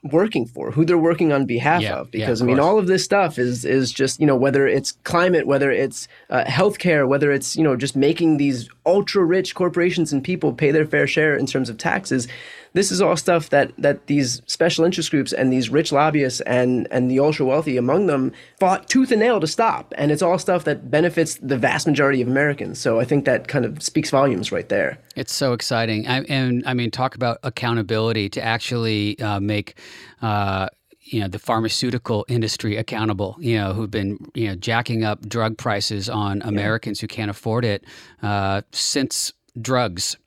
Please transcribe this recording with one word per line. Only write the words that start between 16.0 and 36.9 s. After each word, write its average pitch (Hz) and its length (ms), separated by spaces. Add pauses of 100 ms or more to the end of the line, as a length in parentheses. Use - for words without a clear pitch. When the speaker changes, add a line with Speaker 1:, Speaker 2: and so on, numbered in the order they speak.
Speaker 1:
and, 123 500
and 127 180
the 131 100
ultra-wealthy 147 560
among 139 300
them 135 260 (280)
fought 190 280
tooth 262 240
and 220 80
nail 233 200
to 160 80
stop. - 500
And 151 140
it's 151 100
all 180 160
stuff 180 280
that 139 260
benefits 160 440
the 135 220
vast 131 300
majority 139 340
of 120 60
Americans. 135 500
So 113 220
I 123 60
think 139 200
that 127 220
kind 131 180
of 147 160
speaks - 300
volumes 131 400
right 90 180
there. 85 300 (160)
Speaker 2:
It's - 180
so 131 200
exciting. 113 540
I, 131 160
and, 127 440
I 131 80
mean, 120 160
talk 131 240
about 120 260
accountability 110 880
to 113 140
actually, 113 760
uh, 104 200
make, 104 400 (420)
uh, 98 460 (340)
you 113 200
know, 95 80
the 101 100
pharmaceutical 113 880
industry 110 480
accountable, 107 640
you 117 180
know, 98 160
who've 104 160
been, 101 300 (160)
you 113 140
know, 95 60
jacking 113 480
up 107 240
drug 113 300
prices 104 520
on 104 300
Speaker 1:
Yeah. 117 100
Speaker 2:
Americans 107 500